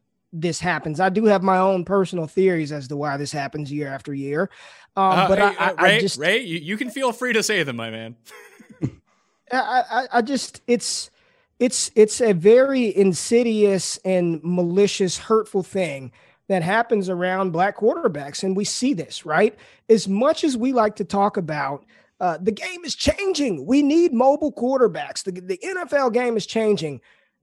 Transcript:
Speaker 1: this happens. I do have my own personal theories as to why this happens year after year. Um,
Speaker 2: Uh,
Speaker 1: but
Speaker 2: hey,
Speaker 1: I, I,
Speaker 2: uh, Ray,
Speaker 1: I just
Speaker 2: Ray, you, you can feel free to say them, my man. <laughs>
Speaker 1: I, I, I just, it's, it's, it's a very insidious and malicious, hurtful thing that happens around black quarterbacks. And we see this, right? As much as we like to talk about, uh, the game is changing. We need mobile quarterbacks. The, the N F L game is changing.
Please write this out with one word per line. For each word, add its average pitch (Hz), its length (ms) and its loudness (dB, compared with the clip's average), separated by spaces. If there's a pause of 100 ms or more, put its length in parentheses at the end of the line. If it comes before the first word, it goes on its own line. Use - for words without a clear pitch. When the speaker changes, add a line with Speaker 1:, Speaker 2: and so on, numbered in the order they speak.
(300)
Speaker 1:
this 165 300 -4
happens. 160 400 -4
I 185 80 4
do 196 160 0
have 202 180 4
my 190 140 2
own 185 300 2
personal 180 400 0
theories 170 440 0
as 143 180 -10
to 147 80 -8
why 143 200 -4
this 143 160 -8
happens 143 400 -8
year 147 160 -6
after 139 240 -12
year. 143 380 -4 (440)
Um, 190 180 4
Speaker 2:
Uh, 185 160 4
Speaker 1:
but 196 100 4
Speaker 2:
hey, 202 60 6
Speaker 1:
I, 180 240 2
I, - 20 2
Speaker 2:
uh, 180 120 -4
Ray, 196 140 8
Speaker 1:
I 226 40 2
just 196 180 -2
Speaker 2:
Ray, 175 240 0
you, 175 160 -6
you 170 180 -6
can 247 140 -8
feel 262 220 -2
free 247 200 -4
to 220 100 2
say 196 200 0
them, 135 140 -6
my 113 140 -8
man. 113 260 -12 (340)
<laughs> - 320 -16 (680)
Speaker 1:
I, 247 400 0
I, 240 220 -2
I 240 100 2
just, 262 440 -6
it's, - 440 -2 (480)
it's, - 360 -2
it's 214 260 6
a 226 120 4
very 233 600 4
insidious 202 1120 2
and 175 380 0
malicious, 180 760 0
hurtful 214 460 0
thing 143 500 -6 (360)
that 185 140 0
happens 202 460 0
around 185 440 -2
black 185 260 0
quarterbacks. 208 640 -2
And 190 120 -2
we 202 100 -2
see 254 280 -2
this, 165 320 -8
right? 160 320 2 (320)
As 226 180 4
much 240 380 0
as 285 100 0
we 254 200 -2
like 214 220 0
to 208 80 -6
talk 202 340 0
about, 147 480 -6 (340)
uh, 170 200 0
the 190 120 0
game 359 320 -10
is 285 100 -8
changing. 285 720 -2
We 254 180 2
need 320 300 2
mobile 269 400 2
quarterbacks. 233 720 -2
The, 190 80 -8
the 180 300 -8
N 370 160 -6
F 339 160 -4
L 269 160 2
game 240 260 -2
is 202 100 -4
changing. 175 540 -2 (420)